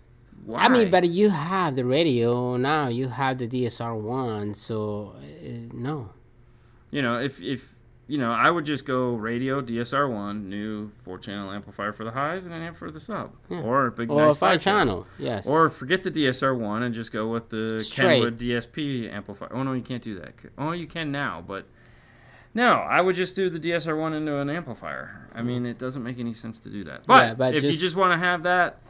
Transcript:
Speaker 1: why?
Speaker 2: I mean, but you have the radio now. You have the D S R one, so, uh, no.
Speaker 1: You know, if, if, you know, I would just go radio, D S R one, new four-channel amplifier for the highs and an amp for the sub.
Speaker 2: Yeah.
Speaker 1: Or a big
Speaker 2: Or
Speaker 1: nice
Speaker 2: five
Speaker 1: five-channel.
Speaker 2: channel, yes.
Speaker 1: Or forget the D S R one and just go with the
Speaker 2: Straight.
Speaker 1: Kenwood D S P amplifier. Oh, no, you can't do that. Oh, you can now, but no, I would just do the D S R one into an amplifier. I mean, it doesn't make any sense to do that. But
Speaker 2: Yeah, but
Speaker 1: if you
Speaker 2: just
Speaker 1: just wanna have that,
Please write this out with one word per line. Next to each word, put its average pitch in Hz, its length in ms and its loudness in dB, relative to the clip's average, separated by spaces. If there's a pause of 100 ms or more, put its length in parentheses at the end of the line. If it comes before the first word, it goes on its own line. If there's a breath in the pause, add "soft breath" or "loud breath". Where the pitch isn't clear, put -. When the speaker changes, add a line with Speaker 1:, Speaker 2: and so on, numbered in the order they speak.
(460)
Speaker 1:
why? 120 180 0
Speaker 2:
I 220 60 8
mean, 240 200 8
but 180 180 6
you 190 220 6
have 170 460 0
the 127 100 0
radio 123 720 4
now. 143 300 2
You 127 220 -2
have 131 280 -2
the 127 100 -4
D 123 200 0
S - 120 -6
R 117 160 -2
one, 107 600 -4
so, 104 640 -4
uh, 143 300 -16 (240)
no. 123 380 -6 (800 soft breath)
Speaker 1:
You 147 140 -2
know, 120 160 0
if, 135 220 -4
if, 120 340 -6 (320)
you 147 100 -4
know, 120 160 0
I 120 180 6
would 170 140 -2
just 143 200 -4
go 127 280 0
radio, 120 480 -2
D 117 180 -4
S 117 140 -4
R 143 160 2
one, 101 400 -6
new 104 400 -6
four-channel 98 600 -10
amplifier 101 420 -6
for 110 100 -10
the 110 80 -6
highs 151 320 -4
and 175 100 -12
an 165 80 -8
amp 170 140 -10
for 170 160 -12
the 156 80 -14
sub. 160 320 -8 (180)
Speaker 2:
Yeah. 175 120 -6
Speaker 1:
Or 127 260 2
a 117 60 0
big 117 180 -4
Speaker 2:
Or 147 60 4 (100)
Speaker 1:
nice 147 80 6
Speaker 2:
five 185 200 4
Speaker 1:
five-channel. 156 480 2
Speaker 2:
channel, - 40 -16 (100)
yes. 123 300 -4
Speaker 1:
Or 156 220 6
forget 160 340 -2
the 180 80 -4
D 151 160 2
S 127 160 0
R 135 100 4
one 113 300 -2
and 123 100 -2
just 113 200 -8
go 110 180 -2
with 113 160 -4
the 110 320 -2
Speaker 2:
Straight. 131 360 4
Speaker 1:
Kenwood 117 220 2
D 120 160 -2
S 120 120 0
P 135 440 -4
amplifier. 98 440 -10
Oh, 131 100 -4
no, 135 80 -2
you 127 100 -2
can't 123 220 -8
do 107 160 -8
that. 73 140 -14 (240)
Oh, 151 160 -4
you 170 140 -8
can 160 260 -6
now, 120 340 -4
but 95 180 -8 (880 soft breath)
no, 233 200 4
I 110 260 2
would 185 160 4
just 180 220 -2
do 190 120 2
the 165 100 -4
D 160 120 -2
S 165 160 0
R 156 80 0
one 156 180 -2
into 151 240 -2
an 139 120 -2
amplifier. 101 840 -8
I 113 80 -8
mean, 123 240 -2
it 120 140 -6
doesn't 127 240 -6
make 120 160 -8
any 117 140 -6
sense 113 260 -12
to 107 100 -16
do 104 140 -8
that. 71 240 -10
But 233 160 10
Speaker 2:
Yeah, 113 120 2
but 127 200 4
Speaker 1:
if 147 80 4
you 143 60 4
Speaker 2:
just 151 120 2
Speaker 1:
just 175 140 0
wanna 185 220 4
have 175 260 0
that, 180 460 2